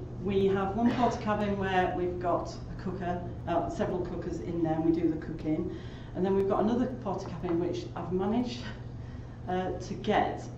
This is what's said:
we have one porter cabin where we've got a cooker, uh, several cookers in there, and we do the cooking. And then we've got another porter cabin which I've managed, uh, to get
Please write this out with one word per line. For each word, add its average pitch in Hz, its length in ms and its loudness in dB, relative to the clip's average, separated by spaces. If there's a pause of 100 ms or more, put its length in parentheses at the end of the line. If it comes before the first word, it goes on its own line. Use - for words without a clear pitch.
(240)
we 196 220 4
have 196 300 2
one 240 160 6
porter 247 260 4
cabin 208 400 0
where 185 380 4
we've 180 240 0
got 175 340 0 (240)
a - 20 -8
cooker, 180 400 -4 (280)
uh, 165 200 2
several 185 380 -2
cookers 170 320 -4
in 170 240 -2
there, 160 120 2
and 160 100 2
we 160 80 6
do 165 180 4
the 156 60 0
cooking. - 580 -2 (400)
And 180 100 0
then 196 120 4
we've 196 120 4
got - 140 4
another 247 240 4 (160)
porter - 260 -4
cabin 170 300 -2
which 170 280 -2 (100)
I've 170 160 -4
managed, 214 480 0 (880)
uh, 185 240 0
to - 220 -6
get - 500 2 (140)